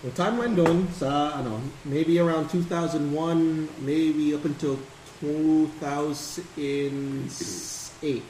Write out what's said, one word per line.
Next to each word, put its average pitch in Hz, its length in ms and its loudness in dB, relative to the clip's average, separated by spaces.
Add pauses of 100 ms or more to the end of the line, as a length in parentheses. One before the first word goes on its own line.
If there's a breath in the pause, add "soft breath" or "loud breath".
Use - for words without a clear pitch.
Yung 127 100 -6
timeline 233 420 0
dun, 175 380 6
sa, 147 460 0
ano, 117 220 -4 (220)
maybe 156 360 2
around 160 320 2
two 180 100 2
thousand 165 500 -2
one, 160 580 2 (100)
maybe 151 560 2
up 147 100 -4
until 143 320 -2 (420)
two 156 480 4 (120)
thousand 147 680 -4 (1600)
eight 139 260 -2